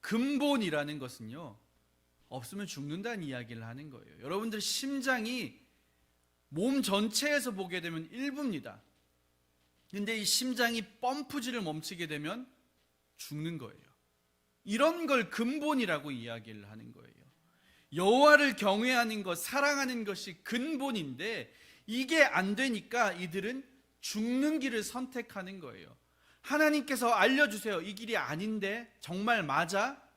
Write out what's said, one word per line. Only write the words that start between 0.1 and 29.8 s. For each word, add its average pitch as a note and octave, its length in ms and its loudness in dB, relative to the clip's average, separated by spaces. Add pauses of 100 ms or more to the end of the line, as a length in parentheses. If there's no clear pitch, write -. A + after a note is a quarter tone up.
것은요, B2 600 -12 (720)
없으면 D#3+ 360 -8
죽는다는 F3 580 -6
이야기를 A#2+ 420 -8
하는 C3+ 240 -12
거예요. A2+ 320 -20
여러분들 G#3 400 -4
심장이 B3+ 1000 -2 (880)
몸 B3 340 0
전체에서 A3+ 720 2
보게 F#3 300 -6
되면 D#3+ 300 -6
일부입니다. A#3 680 -6 (1080)
근데 G#3 260 -4
이 G#3 80 -2
심장이 A#3 560 2 (180)
펌프질을 B3+ 640 -2
멈추게 D#3+ 460 -6
되면 D#3 400 -6 (680)
죽는 D#3 400 -8
거예요. A2 240 -14 (840)
이런 D#4 440 2
걸 B3 220 4
근본이라고 A#3 840 0
이야기를 A2+ 580 -10
하는 A2 240 -16
거예요. - 240 -20 (760)
여호와를 C4+ 600 8
경외하는 A3 680 2
것, F3+ 140 -4
사랑하는 C4+ 680 0
것이 F#3+ 400 -8
근본인데 A3 1080 -4 (340)
이게 C4 360 4
안 G3 320 2
되니까 A3+ 580 0
이들은 F#3 540 -6 (340)
죽는 C4 580 0
길을 A#3 240 -2
선택하는 A3 760 -8
거예요. A#2+ 360 -16 (460)
하나님께서 C#4+ 680 2
"알려주세요. G#3+ 680 4
이 G3 140 -8
길이 A3 200 -6
아닌데 G3 840 -2
정말 G#3 420 0
맞아?" F3 580 0 (160)